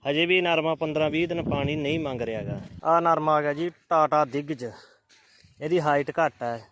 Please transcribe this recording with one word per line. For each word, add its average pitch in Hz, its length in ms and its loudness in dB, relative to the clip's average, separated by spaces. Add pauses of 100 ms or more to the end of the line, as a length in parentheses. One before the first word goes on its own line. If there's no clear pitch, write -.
ਹਜੇ 147 240 0
ਵੀ 185 100 4
ਇਹ 185 60 2
ਨਰਮਾ 165 320 0
ਪੰਦਰਾਂ 156 360 0
ਵੀਹ 160 180 0
ਦਿਨ 170 160 -4
ਪਾਣੀ 143 320 -2
ਨਹੀਂ 151 240 -2
ਮੰਗ 131 220 -4
ਰਿਹਾ 110 180 -4
ਹੈਗਾ। 98 200 -6 (240)
ਆਹ 165 160 4
ਨਰਮਾ 160 360 2
ਆ 151 60 2
ਗਿਆ 147 100 -2
ਜੀ 165 180 -4 (180)
ਟਾਟਾ 151 380 4
ਦਿੱਗਜ, 143 380 -6 (960)
ਇਹਦੀ 160 200 0
ਹਾਈਟ 147 380 2
ਘੱਟ 160 240 0
ਹੈ 117 180 -6 (120)